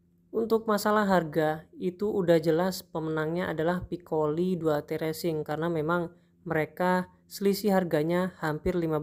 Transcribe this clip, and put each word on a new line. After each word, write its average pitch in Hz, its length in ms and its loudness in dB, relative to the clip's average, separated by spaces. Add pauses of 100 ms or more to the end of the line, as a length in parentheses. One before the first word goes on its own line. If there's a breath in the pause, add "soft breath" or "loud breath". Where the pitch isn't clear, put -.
(320)
Untuk 220 320 0
masalah 214 400 2
harga, 160 720 2
itu 190 320 -4
udah 170 320 4
jelas 170 400 0
pemenangnya 160 720 -4
adalah 165 320 -2
Piccoli 170 720 -2
dua 156 320 0
T 160 80 -4
Racing 160 480 -4
karena 151 240 -4
memang 170 480 -2 (320 soft breath)
mereka 180 640 0 (160 soft breath)
selisih 196 480 0
harganya 175 640 0
hampir 156 320 -2
lima 165 300 0